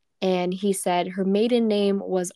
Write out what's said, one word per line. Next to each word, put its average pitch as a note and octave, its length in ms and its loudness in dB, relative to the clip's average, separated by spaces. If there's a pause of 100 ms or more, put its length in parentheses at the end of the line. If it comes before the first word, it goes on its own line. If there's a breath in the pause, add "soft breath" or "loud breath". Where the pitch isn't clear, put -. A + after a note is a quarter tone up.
(220)
and F3+ 320 0
he G3 200 0
said F3+ 360 -2
her F#3 160 -4
maiden A3 420 2
name G3+ 320 2
was F#3 360 -4